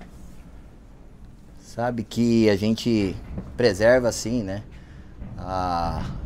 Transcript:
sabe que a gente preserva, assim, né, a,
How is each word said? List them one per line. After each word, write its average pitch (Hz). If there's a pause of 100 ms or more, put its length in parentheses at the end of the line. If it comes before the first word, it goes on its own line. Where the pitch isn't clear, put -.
(1600)
sabe 117
que 117
a 104
gente 107 (420)
preserva, 117
assim, 113
né, 98 (760)
a, 90 (200)